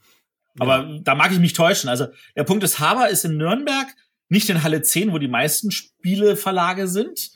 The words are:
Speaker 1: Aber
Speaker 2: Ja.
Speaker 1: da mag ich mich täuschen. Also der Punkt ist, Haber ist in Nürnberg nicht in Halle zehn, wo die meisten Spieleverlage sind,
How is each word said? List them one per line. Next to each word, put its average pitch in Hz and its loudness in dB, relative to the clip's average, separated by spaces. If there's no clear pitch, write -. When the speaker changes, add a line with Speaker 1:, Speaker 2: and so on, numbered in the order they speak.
Speaker 1:
Aber 123 2
Speaker 2:
Ja. 151 -12
Speaker 1:
da 139 2
mag 160 2
ich 190 4
mich 175 4
täuschen. 170 2
Also 127 0
der 143 -2
Punkt 190 2
ist, - -2
Haber 208 2
ist 190 -2
in 160 -2
Nürnberg 262 -2
nicht 214 4
in 170 0
Halle 156 0
zehn, 202 0
wo 160 -2
die 143 -2
meisten 139 -2
Spieleverlage 190 -2
sind, 202 -4